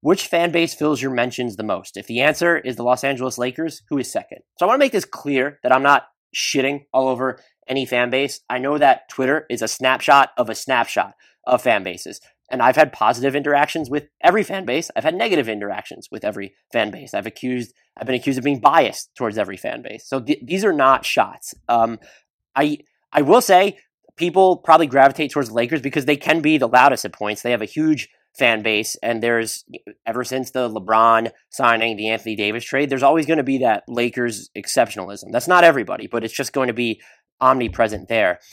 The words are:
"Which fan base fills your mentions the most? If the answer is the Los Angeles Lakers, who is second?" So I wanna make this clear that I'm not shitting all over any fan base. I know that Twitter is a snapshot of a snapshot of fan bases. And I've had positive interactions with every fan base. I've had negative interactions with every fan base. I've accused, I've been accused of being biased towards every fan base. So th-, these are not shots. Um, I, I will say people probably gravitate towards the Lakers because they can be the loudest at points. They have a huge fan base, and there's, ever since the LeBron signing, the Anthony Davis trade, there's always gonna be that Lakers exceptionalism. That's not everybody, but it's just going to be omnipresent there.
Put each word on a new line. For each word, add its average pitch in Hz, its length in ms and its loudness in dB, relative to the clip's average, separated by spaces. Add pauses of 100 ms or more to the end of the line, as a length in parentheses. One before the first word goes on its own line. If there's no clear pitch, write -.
"Which - 260 0
fan 170 240 0
base 165 240 -2
fills 147 260 -2
your 135 100 -6
mentions 120 440 -4
the 107 80 -8
most? 95 340 -6
If 98 80 -14
the 120 160 -4
answer 160 380 2
is 127 160 -8
the 120 80 -8
Los 123 200 0
Angeles 131 360 -4
Lakers, 143 500 -6
who 147 80 -2
is 127 140 -6
second?" - 300 -10 (180)
So 175 80 2
I - 0 -
wanna 233 100 2
make 277 140 2
this 185 120 -2
clear 143 600 -4
that 127 80 4
I'm 131 100 6
not 139 280 4 (260)
shitting 139 580 -2
all 131 140 2
over 127 320 -4 (280)
any 131 200 -4
fan 123 240 0
base. 131 360 -2
I 127 120 -6
know 139 180 -2
that 143 320 4
Twitter 139 400 -2
is 120 140 -6
a 110 40 -4
snapshot 131 680 4
of 120 100 0
a 110 60 -8
snapshot 110 640 -2 (320)
of - 140 2
fan 107 220 0
bases. 90 360 -12 (300)
And 123 120 -4
I've 120 140 4
had 151 160 4
positive 123 440 0
interactions 143 520 -2
with 143 200 -6 (120)
every 117 240 2
fan 190 220 -8
base. 135 300 -4
I've - 80 -4
had 160 100 0
negative 180 340 0
interactions 104 640 -10
with 107 120 -12
every 101 320 -8 (160)
fan 107 180 0
base. 95 240 -16
I've 104 140 -6
accused, 123 440 -8 (240)
I've 117 120 -12
been 127 80 -2
accused 131 240 -2
of 120 40 -10
being 139 160 -2
biased 139 560 2
towards 110 220 -4
every 95 200 -4
fan 117 260 -10
base. - 240 -18
So 135 140 -6
th-, 143 220 -4
these 190 220 -4
are 196 80 2
not 135 320 4
shots. - 480 -4 (160)
Um, 117 300 0 (560)
I, 147 240 0 (320)
I 151 100 4
will 175 200 6
say 196 360 4 (380)
people 180 420 4
probably 165 300 4
gravitate 139 440 4
towards 131 180 -4
the 110 60 -8
Lakers 123 260 -2
because 135 240 -4
they 143 120 2
can 160 240 0
be 156 160 2
the 139 100 0
loudest 127 380 4
at 101 80 -10
points. 104 300 -6
They 120 80 -2
have 113 100 -2
a 110 40 -6
huge 151 440 -2 (280)
fan 113 260 2
base, 107 400 -2
and 117 180 -2
there's, 117 420 -2 (420)
ever 117 180 -6
since 131 260 -6
the 127 180 -4
LeBron 113 640 2 (200)
signing, 113 440 0
the 107 140 -6
Anthony 110 260 -6
Davis 104 300 -4
trade, 143 240 -2
there's 131 140 -2
always 165 240 4
gonna 156 160 0
be 135 160 -2
that 113 280 0
Lakers 120 720 -4
exceptionalism. 101 760 -4
That's 123 160 -2
not 175 160 6
everybody, 110 440 2
but 117 160 -4
it's 113 120 -8
just - 180 -6
going 131 140 0
to 120 60 -2
be 117 280 -4 (380)
omnipresent 117 680 0
there. 104 320 0 (140)